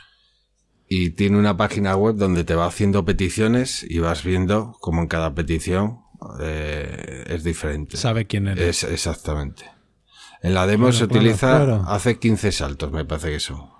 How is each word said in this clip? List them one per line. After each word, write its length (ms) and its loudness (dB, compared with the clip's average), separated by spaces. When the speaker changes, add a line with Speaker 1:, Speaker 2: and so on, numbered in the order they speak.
Speaker 1:
y 220 0
tiene 260 2
una 180 4
página 400 0
web 200 2
donde 280 2
te 120 0
va 100 2
haciendo 400 0
peticiones 800 0
y 160 -4
vas 240 0
viendo 580 0
cómo 200 0
en 60 -2
cada 280 -2
petición, 640 -2
eh, 840 -8
es 160 -6
diferente. 520 -4
Speaker 2:
Sabe 320 0
quién 200 -2
eres. 360 0
Speaker 1:
Es, 80 -4
exactamente. 720 -4
En 120 2
la 140 2
demo 200 4
Speaker 2:
Claro, 100 4
Speaker 1:
se 100 2
Speaker 2:
claro, 140 4
Speaker 1:
utiliza, 260 4
Speaker 2:
claro. 220 2
Speaker 1:
hace 320 0
quince 320 2
saltos, 400 -4
me 140 -4
parece 240 -4
que 100 -4
son, 300 -10